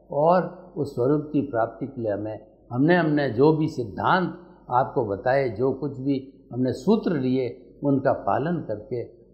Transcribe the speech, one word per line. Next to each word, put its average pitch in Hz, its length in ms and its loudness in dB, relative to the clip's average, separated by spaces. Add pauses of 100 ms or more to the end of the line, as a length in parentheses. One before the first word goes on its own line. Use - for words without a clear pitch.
(100)
और 165 680 0
उस 139 180 -4
स्वरूप 147 380 0
की 143 80 2
प्राप्ति 113 460 -2
के - 140 -12
लिए 107 120 -2
हमें, 107 280 -6 (320)
हमने, 151 240 4
हमने 147 340 2
जो 135 220 6
भी 151 160 0
सिद्धांत 123 720 -2 (320)
आपको 127 340 0
बताए, 123 440 0
जो 120 240 0
कुछ 131 260 -8
भी 135 340 -4 (200)
हमने 123 200 0
सूत्र 208 400 0
लिए, 127 640 -2 (100)
उनका 139 280 2
पालन 127 560 -2
करके 113 360 -8 (300)